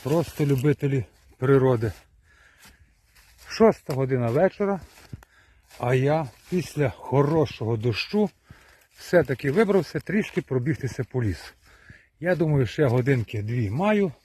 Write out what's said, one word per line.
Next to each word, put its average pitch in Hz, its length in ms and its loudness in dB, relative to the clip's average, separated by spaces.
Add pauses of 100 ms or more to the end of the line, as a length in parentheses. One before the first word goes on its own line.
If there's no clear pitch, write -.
просто 151 420 -2
любителі 139 600 0 (320)
природи. 127 540 4 (1600)
Шоста - 460 2
година 127 340 0
вечора, 185 520 0 (1000)
а 123 160 0
я 143 320 0 (220)
після 147 400 -2
хорошого 135 880 0
дощу 123 520 -2 (680)
все-таки 143 540 0
вибрався 190 480 0
трішки - 420 -4
пробігтися 127 640 -4
по 123 200 -4
лісу. 98 300 -6 (640)
Я 175 160 0
думаю, 147 300 2
ще 151 200 0
годинки 120 560 0
дві 110 280 -2
маю 196 420 0 (140)